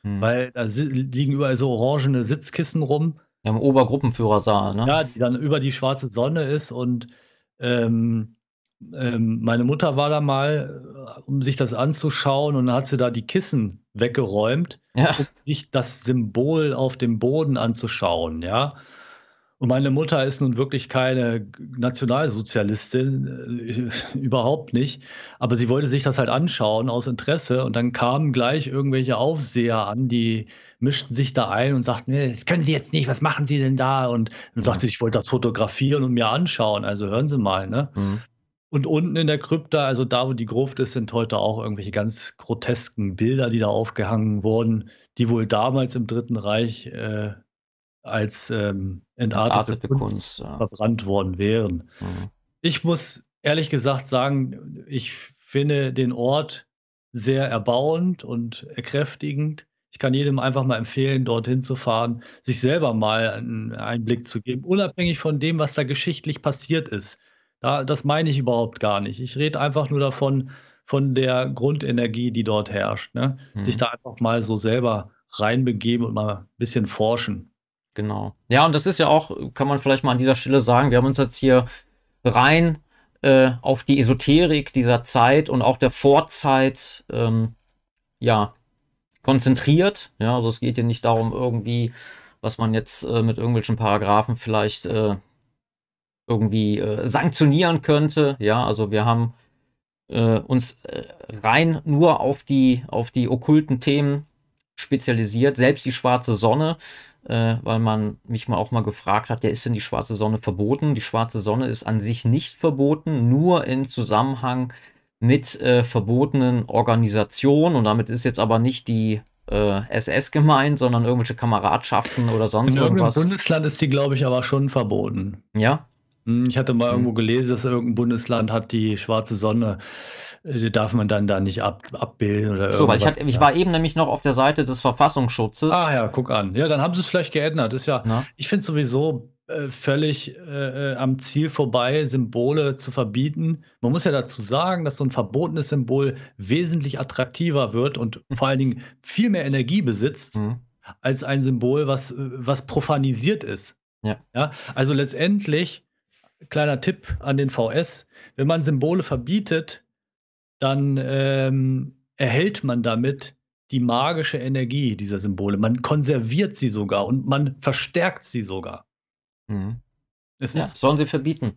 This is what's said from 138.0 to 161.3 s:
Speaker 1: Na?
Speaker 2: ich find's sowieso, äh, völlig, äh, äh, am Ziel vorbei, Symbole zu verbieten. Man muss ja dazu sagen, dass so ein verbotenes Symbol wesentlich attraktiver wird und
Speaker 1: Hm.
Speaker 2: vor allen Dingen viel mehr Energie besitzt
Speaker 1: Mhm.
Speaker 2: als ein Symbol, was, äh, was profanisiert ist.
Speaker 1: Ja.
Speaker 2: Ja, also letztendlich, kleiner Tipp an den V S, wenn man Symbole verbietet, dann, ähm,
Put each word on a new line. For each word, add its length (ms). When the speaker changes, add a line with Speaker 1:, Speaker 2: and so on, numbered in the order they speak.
Speaker 1:
Na? 180
Speaker 2:
ich 120
find's 180
sowieso, 640
äh, 220
völlig, 680
äh, 560
äh, 40
am 220
Ziel 300
vorbei, 560
Symbole 720
zu 140
verbieten. 720
Man 120
muss 120
ja 80
dazu 300
sagen, 420
dass 140
so 60
ein 60
verbotenes 600
Symbol 460
wesentlich 640
attraktiver 720
wird 240
und 200
Speaker 1:
Hm. 80
Speaker 2:
vor 120
allen 100
Dingen 240
viel 300
mehr 160
Energie 340
besitzt 560
Speaker 1:
Mhm. 200
Speaker 2:
als 240
ein 180
Symbol, 440
was, 260
äh, 60
was 480
profanisiert 800
ist. 340
Speaker 1:
Ja. 140
Speaker 2:
Ja, 160
also 180
letztendlich, 920
kleiner 320
Tipp 360
an 200
den 120
V 200
S, 360
wenn 100
man 160
Symbole 400
verbietet, 800
dann, 420
ähm, 920